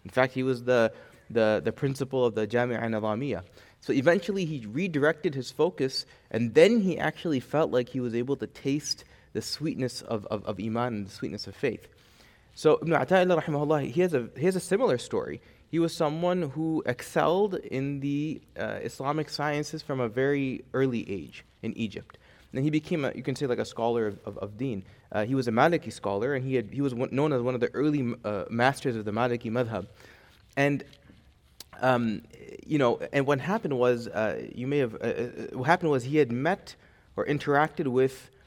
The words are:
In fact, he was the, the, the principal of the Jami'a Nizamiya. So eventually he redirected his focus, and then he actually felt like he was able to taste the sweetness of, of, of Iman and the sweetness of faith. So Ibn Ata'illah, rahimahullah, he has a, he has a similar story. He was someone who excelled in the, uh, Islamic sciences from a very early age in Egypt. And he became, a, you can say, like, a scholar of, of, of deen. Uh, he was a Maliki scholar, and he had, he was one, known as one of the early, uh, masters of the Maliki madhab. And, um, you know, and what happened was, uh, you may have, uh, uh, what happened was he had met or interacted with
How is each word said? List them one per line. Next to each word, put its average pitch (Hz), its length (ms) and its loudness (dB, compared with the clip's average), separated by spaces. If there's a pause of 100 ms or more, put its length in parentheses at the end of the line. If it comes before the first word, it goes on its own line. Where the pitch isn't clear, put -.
In - 80 -14
fact, 131 240 2
he 131 80 0
was 123 220 -2
the, 120 280 4 (380)
the, 110 340 4
the 113 60 0
principal 135 520 -2
of 113 120 4
the 110 100 0
Jami'a 120 380 0
Nizamiya. 110 580 -2 (380)
So - 120 -2
eventually 175 540 2
he 143 220 -6
redirected 156 640 0
his 131 160 -6
focus, 151 560 0 (240)
and 113 240 0
then 220 280 8
he 185 180 2
actually 156 400 -2
felt 143 320 0
like 123 180 0
he 131 100 -6
was 123 140 -2
able 127 220 -2
to 110 100 -6
taste - 580 -4 (300)
the - 80 -4
sweetness - 640 -4
of, 101 240 -6
of, 107 180 -4
of 98 140 -6
Iman 113 340 -2
and 101 140 -6
the 101 40 -16
sweetness 98 360 -8
of 98 80 -14
faith. - 320 -4 (680)
So 156 280 4
Ibn 165 100 0
Ata'illah, 180 500 4
rahimahullah, 147 460 0
he 143 120 0
has 180 120 2
a, 120 240 0
he 139 80 0
has 185 100 2
a 180 40 -2
similar 185 400 2
story. 73 420 -6 (300)
He 160 80 0
was 170 120 2
someone 165 600 0
who 160 340 -2
excelled 175 720 0
in 139 440 -4
the, 143 420 -4 (140)
uh, 104 280 -6
Islamic 147 460 -4
sciences 151 520 -4
from 135 180 -4
a 120 80 0
very 131 640 0
early 127 380 0
age 92 360 -10 (180)
in 113 120 -6
Egypt. - 440 -8 (340)
And 135 100 -2
he 151 60 2
became, 156 360 -2
a, - 100 -2
you - 80 -10
can 135 120 -4
say, 143 120 -4
like, 120 100 0
a 113 80 -2
scholar 117 400 0
of, 101 180 -4
of, 101 140 -10
of 104 180 -10
deen. 107 300 -4 (260)
Uh, 107 140 0
he 123 80 -2
was 131 140 0
a 117 40 0
Maliki 143 400 4
scholar, 104 440 -2
and 127 100 -4
he 131 80 -4
had, 113 160 0
he 127 120 -4
was 135 120 0
one, 123 180 -2
known 143 220 2
as 123 80 2
one 127 140 -2
of 120 40 -4
the 120 140 0
early, 139 400 0 (100)
uh, 104 280 -4
masters 123 440 2
of 107 100 -6
the 104 60 -4
Maliki 120 400 -2
madhab. 113 360 -2 (680)
And, 143 280 2 (1000)
um, 120 400 2 (460)
you 151 100 2
know, 123 220 4 (120)
and 139 140 2
what 139 140 2
happened 143 400 -2
was, 120 280 4
uh, 82 460 -2
you 123 140 -6
may 143 100 0
have, 123 160 2
uh, - 40 -10 (100)
uh, 120 220 -2 (240)
what 127 100 -4
happened 170 260 2
was 135 140 2
he 139 140 -2
had 135 140 4
met 151 440 -2 (400)
or - 100 -2
interacted 147 640 0
with 131 420 2 (180)